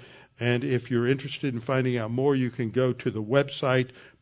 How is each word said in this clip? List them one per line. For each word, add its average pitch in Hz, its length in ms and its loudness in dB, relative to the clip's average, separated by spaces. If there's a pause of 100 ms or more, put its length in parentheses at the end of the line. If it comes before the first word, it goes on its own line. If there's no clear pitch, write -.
(380)
and 120 260 2
if 127 260 -2
you're 120 160 2
interested 135 480 -2
in 117 60 -4
finding 127 360 0
out 113 140 -4
more, 131 240 2
you 127 160 0
can 117 200 -4
go 127 220 2
to 123 180 -4
the 107 120 -6
website 131 680 0 (320)